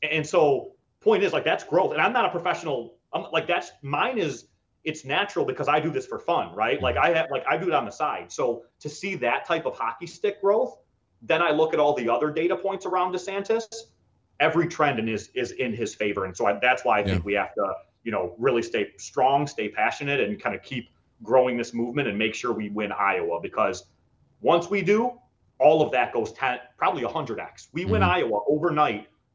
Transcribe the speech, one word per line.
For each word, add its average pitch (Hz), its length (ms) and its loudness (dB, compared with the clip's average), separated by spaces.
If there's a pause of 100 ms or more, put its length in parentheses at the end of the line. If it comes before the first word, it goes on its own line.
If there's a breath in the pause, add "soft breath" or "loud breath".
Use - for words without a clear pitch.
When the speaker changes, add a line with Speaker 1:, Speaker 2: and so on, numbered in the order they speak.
Speaker 1:
a-, 151 100 -2
and 156 120 0
so 147 460 4 (280)
point 202 240 4
is, 170 80 2
like, 151 120 0
that's 175 200 0
growth. 196 280 2
And 151 80 0
I'm 202 120 4
not 240 140 2
a - 40 2
professional. 156 680 -4 (140)
I'm, 165 200 -4
like, 160 160 0
that's, 175 240 -2 (100)
mine 170 360 -2
is, 147 280 -4 (380)
it's 151 200 -8
natural 170 400 -2
because 127 220 -4
I 151 140 4
do 160 100 -2
this - 160 -4
for - 140 -8
fun, 98 340 -2
right? 117 260 0
Like, 123 140 0
Speaker 2:
Mm-hmm. 135 120 2
Speaker 1:
I 165 120 2
have, 156 140 0
like, 131 160 -4
I 147 80 2
do 175 100 -4
it 165 80 2
on 131 100 2
the 101 60 -8
side. 131 400 -6
So 123 320 -4 (180 loud breath)
to 151 80 -10
see 190 280 -8
that 123 280 -2
type 165 220 -2
of 123 100 -6
hockey 117 300 -6
stick - 340 -4
growth, 214 360 2 (460)
then 160 200 2
I 165 80 2
look 156 240 2
at 156 60 4
all 147 140 6
the 120 140 -2
other 131 220 2
data 170 260 0
points 190 300 -4
around 180 260 0
DeSantis. 196 540 -2 (720)
Every 160 300 2
trend 143 300 0
in 110 80 -2
his, 110 280 -4
is 120 180 -2
in 123 220 -4
his 113 200 -4
favor. 101 300 -2
And 90 100 -6
so 117 120 -2
I, 101 160 2
that's 123 220 4
why 107 160 4
I - 40 2
think 95 140 2
Speaker 2:
Yeah. 85 80 -4
Speaker 1:
we 101 80 -2
have 98 220 0
to, 98 160 0 (320)
you 113 80 -6
know, 92 260 -2
really 120 240 2
stay 107 340 -2
strong, 139 500 2
stay 110 220 -4
passionate, 135 520 0
and 104 220 -2
kinda 98 180 -4
keep 127 280 -10 (340)
growing 123 360 4
this 117 160 -4
movement 123 340 -2
and 101 80 -4
make 110 180 0
sure 123 180 -2
we 104 180 -6
win 104 220 -4
Iowa. 92 500 0
Because 95 420 -2 (560)
once 165 300 2
we 196 100 0
do, 214 320 2 (460)
all 156 240 8
of - 100 -2
that - 220 2
goes 113 180 -2
ten, 127 260 -2 (200)
probably 170 240 0
a 113 60 -2
hundred 131 300 -6
X. - 360 -14
We 175 100 -4
win 202 160 2
Speaker 2:
Mm-hmm. 180 100 4
Speaker 1:
Iowa 135 380 2
overnight. 151 580 2 (280)